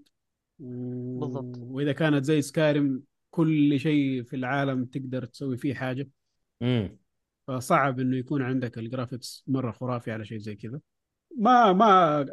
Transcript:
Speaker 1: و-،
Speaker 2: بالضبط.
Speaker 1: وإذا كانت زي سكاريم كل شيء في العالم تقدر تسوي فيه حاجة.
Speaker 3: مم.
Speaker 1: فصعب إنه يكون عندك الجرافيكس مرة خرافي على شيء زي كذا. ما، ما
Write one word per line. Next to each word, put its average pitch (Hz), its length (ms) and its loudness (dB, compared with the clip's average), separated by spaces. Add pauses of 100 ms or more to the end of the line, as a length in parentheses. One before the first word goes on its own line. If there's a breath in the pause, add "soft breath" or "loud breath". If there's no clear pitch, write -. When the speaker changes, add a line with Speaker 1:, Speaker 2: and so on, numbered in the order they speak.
(580)
Speaker 1:
و-، 123 600 -8
Speaker 2:
بالضبط. 127 400 -8
Speaker 1:
وإذا 135 340 -2
كانت 147 320 2
زي 151 180 2
سكاريم 143 600 0 (280)
كل 147 500 2
شيء 135 420 0
في 135 140 -10
العالم 131 480 -2
تقدر 127 400 -8
تسوي 131 320 -6
فيه 135 180 -4
حاجة. 131 340 -6 (520)
Speaker 3:
مم. 120 380 0 (480)
Speaker 1:
فصعب 135 540 0
إنه 131 160 0
يكون 131 260 -4
عندك 123 360 -4
الجرافيكس 120 680 -8
مرة 127 260 -2
خرافي 123 400 -6
على 110 120 -8
شيء 110 140 -10
زي 104 180 -10
كذا. 117 240 -12 (580)
ما، 226 340 6
ما 180 600 6